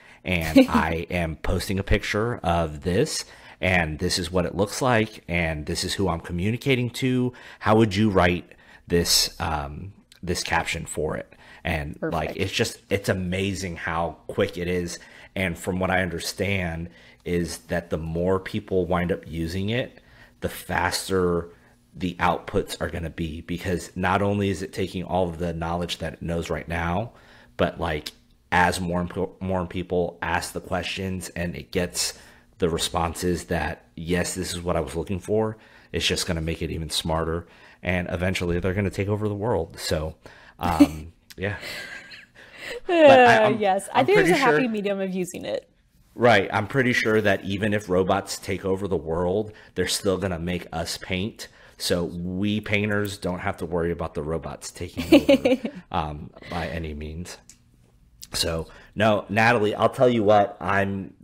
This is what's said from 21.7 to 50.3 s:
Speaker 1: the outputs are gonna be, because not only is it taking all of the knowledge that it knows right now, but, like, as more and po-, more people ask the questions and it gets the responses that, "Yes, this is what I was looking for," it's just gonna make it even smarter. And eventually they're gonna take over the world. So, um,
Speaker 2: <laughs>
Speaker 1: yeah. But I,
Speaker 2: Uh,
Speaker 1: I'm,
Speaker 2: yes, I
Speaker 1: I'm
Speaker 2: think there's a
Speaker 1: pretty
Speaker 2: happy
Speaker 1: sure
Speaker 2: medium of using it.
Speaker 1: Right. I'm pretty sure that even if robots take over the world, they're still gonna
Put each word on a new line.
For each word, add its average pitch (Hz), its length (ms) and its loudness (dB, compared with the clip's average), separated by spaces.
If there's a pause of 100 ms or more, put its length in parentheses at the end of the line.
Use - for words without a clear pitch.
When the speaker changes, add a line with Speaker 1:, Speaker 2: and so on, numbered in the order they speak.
Speaker 1:
the 90 260 -4
outputs - 600 0
are 80 80 -2
gonna 82 220 -6
be, 80 300 -6
because 87 560 -4
not 92 260 2
only 101 280 2
is 90 120 -4
it - 100 -8
taking 92 300 -4
all 90 260 0
of 82 100 -6
the 85 140 -2
knowledge 82 460 -4
that 80 140 -6
it - 100 -18
knows 85 280 -4
right 76 180 -6
now, 85 440 -2 (440)
but, - 240 0
like, 80 320 -4 (400)
as 90 280 6
more 87 200 0
and 87 100 -2
po-, 90 300 -4
more 92 260 -2
people 87 560 -2
ask 85 300 -2
the 87 80 -8
questions 92 720 -6
and 85 260 -6
it - 160 -14
gets - 420 -2 (440)
the 90 100 2
responses 85 800 -2
that, 80 400 -4 (100)
"Yes, 85 380 0
this 92 180 -6
is 87 100 -8
what 85 140 0
I 82 40 2
was 73 140 -4
looking 85 240 -4
for," 110 380 0 (340)
it's - 160 -2
just - 200 -2
gonna 82 140 0
make 80 220 -4
it 80 80 -4
even 80 200 -6
smarter. 82 580 -2 (340)
And 90 280 -2
eventually 87 500 0
they're 92 140 0
gonna 98 160 0
take 98 180 -4
over 104 200 -2
the 104 60 -4
world. 98 440 -2
So, 80 380 -4 (420)
um, 82 540 0 (120)
Speaker 2:
<laughs> - 120 -20
Speaker 1:
yeah. 98 200 -4 (1300)
But 330 240 10
I, 247 260 10
Speaker 2:
Uh, 214 100 6
Speaker 1:
I'm, 214 120 4
Speaker 2:
yes, 196 340 0
I - 80 4
Speaker 1:
I'm 269 60 4
Speaker 2:
think 392 100 6
there's 370 120 6
a 339 40 6
Speaker 1:
pretty 285 120 4
Speaker 2:
happy 247 180 4
Speaker 1:
sure 240 80 0
Speaker 2:
medium 202 300 -2
of 190 140 -4
using 175 300 -6
it. - 240 -6 (460)
Speaker 1:
Right. 110 380 6
I'm 104 140 0
pretty 123 280 2
sure 110 260 4
that 98 240 2
even 101 300 -2
if 104 140 -4
robots 95 500 0
take 92 260 -6
over 95 240 -2
the 90 80 0
world, 90 560 -2 (220)
they're 90 120 0
still 92 300 0
gonna 90 220 -2